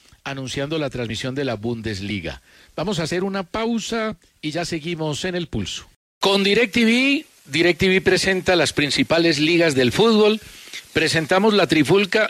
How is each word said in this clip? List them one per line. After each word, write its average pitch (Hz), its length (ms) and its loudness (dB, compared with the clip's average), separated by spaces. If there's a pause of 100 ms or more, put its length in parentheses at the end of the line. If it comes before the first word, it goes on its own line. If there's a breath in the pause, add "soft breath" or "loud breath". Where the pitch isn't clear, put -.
(240 soft breath)
anunciando 139 560 -6
la 143 100 -4
transmisión 123 460 -6
de 143 100 -2
la 123 100 -2
Bundesliga. 104 840 -8 (340 soft breath)
Vamos 180 240 -4
a 170 40 -2
hacer 180 200 -4
una 196 200 -4
pausa 226 720 -4 (260)
y 156 100 -6
ya 165 140 -4
seguimos 156 600 -6
en 180 100 -4
El 175 120 -4
Pulso. - 400 -8 (320)
Con 196 240 2
DirecTV, 240 800 2 (200)
DirecTV 170 560 2
presenta 185 540 2
las 156 180 0
principales 156 640 0
ligas 165 360 2
del 127 160 2
fútbol. 214 480 4 (540 loud breath)
Presentamos 165 600 2
la 190 140 4
trifulca 180 640 2